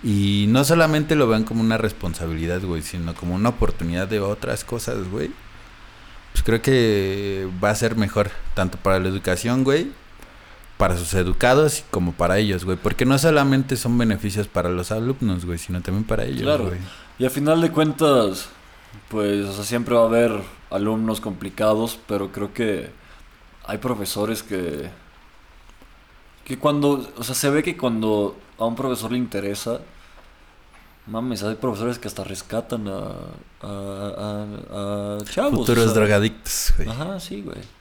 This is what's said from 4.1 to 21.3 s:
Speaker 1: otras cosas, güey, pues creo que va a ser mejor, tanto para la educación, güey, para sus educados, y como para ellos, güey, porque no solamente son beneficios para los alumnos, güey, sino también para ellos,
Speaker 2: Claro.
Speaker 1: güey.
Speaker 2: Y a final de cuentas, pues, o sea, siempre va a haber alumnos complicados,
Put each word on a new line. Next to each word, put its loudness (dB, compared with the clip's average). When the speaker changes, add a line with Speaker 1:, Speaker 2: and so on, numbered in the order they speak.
Speaker 1:
otras -4
cosas, -6
güey, -4
pues 2
creo 2
que 2
va 4
a 2
ser 0
mejor, 0
tanto 0
para 2
la 0
educación, 0
güey, 2
para 2
sus -4
educados, 4
y -12
como 0
para 2
ellos, 0
güey, -2
porque 0
no 4
solamente 4
son 0
beneficios 0
para -2
los -2
alumnos, -2
güey, -4
sino -6
también -2
para 0
ellos, -6
Speaker 2:
Claro. 2
Speaker 1:
güey. -4
Speaker 2:
Y 2
a 2
final 2
de 2
cuentas, 2
pues, 0
o -6
sea, -6
siempre -2
va 8
a 8
haber 4
alumnos 0
complicados, 0